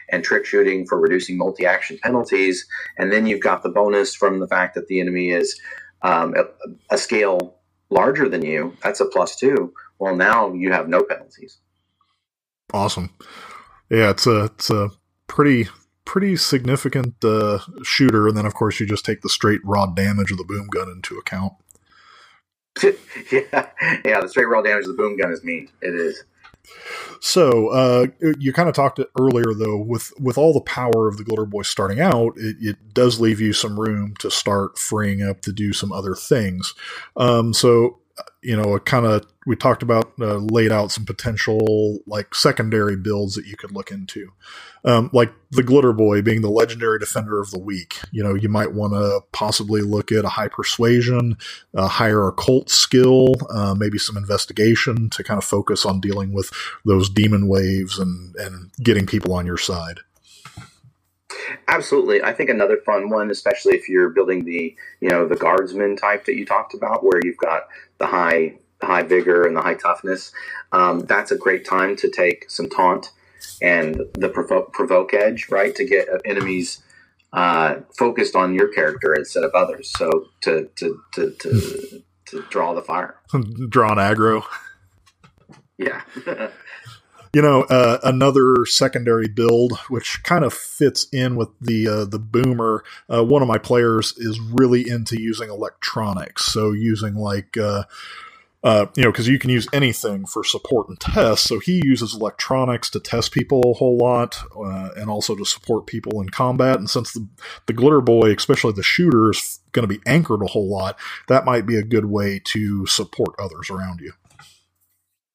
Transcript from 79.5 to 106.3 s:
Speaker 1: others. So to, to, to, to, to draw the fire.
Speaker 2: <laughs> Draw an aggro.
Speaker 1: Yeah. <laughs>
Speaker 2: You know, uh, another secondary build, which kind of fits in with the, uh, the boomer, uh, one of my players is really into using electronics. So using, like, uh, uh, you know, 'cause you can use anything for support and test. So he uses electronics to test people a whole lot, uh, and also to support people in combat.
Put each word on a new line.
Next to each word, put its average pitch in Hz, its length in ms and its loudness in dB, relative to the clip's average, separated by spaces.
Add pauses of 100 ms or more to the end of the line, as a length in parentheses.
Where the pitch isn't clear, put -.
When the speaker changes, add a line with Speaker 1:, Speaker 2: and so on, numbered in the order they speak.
Speaker 1:
others. 87 420 0
So - 320 -2 (140)
to, 80 340 -2
to, - 240 -6 (140)
to, - 160 -2
to, - 720 -4 (240)
to 80 240 -14
draw 87 220 -2
the 87 100 -6
fire. - 420 -6
Speaker 2:
<laughs> 117 440 -6
Draw 110 240 4
an 104 60 2
aggro. 110 460 2 (1300)
Speaker 1:
Yeah. - 240 -6 (240)
<laughs> 113 240 -8 (840)
Speaker 2:
You 147 60 6
know, 143 220 6
uh, 123 400 4
another 131 640 4
secondary 120 600 0
build, 117 520 2 (100)
which - 340 -6
kind 175 220 2
of 117 80 0
fits - 640 0
in 127 200 -2
with 113 140 -2 (140)
the, 113 260 0
uh, 107 160 0
the 101 140 -6
boomer, 113 640 0 (260)
uh, 117 140 4
one 139 160 4
of 127 80 2
my 110 80 2
players 117 640 2
is 113 200 -4
really 120 480 4
into 117 320 -4
using 110 300 -6
electronics. 104 1040 -6
So 107 200 0
using, 107 420 -2
like, 101 420 -6
uh, 101 280 -2 (800)
uh, 107 220 4 (120)
you 135 60 2
know, 117 80 6
'cause 113 180 0
you 135 100 4
can 127 100 -4
use 123 240 0
anything 110 540 -2
for - 180 -6
support - 460 -2
and 90 100 -16
test. 117 440 2
So 113 140 -2
he 180 240 0
uses 117 320 2
electronics 120 760 -2
to 104 100 -6
test - 320 -4
people 131 320 2
a 120 140 4
whole 127 180 4
lot, 120 420 0 (160)
uh, 95 400 -10
and 107 140 -8
also 107 260 -4
to 98 120 -8
support - 400 -4
people 110 340 -6
in 95 80 -6
combat. 127 500 2